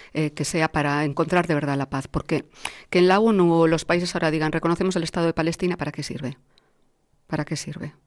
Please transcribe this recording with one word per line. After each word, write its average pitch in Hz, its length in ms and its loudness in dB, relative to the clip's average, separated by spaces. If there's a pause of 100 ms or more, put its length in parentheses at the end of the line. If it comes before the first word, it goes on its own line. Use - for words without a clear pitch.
(140)
eh, 151 180 -2
que - 140 -6
sea 160 260 0
para 147 320 0
encontrar 165 440 0
de 160 80 2
verdad 143 220 -2
la 139 120 -4
paz, 135 180 -6
porque - 380 -4 (440)
que 180 100 2
en 180 100 6
la 190 100 6
onu 202 340 4
o 165 140 6
los 160 160 2
países 175 320 -2
ahora 165 160 2
digan, 156 220 -2
"Reconocemos 170 420 0
el 170 80 0
Estado 170 220 -2
de 165 80 0
Palestina", 170 420 -2
¿para 147 160 -6
qué 147 120 -10
sirve? 131 340 -8 (880)
¿Para 151 160 -4
qué 151 140 -4
sirve? - 380 -10 (120)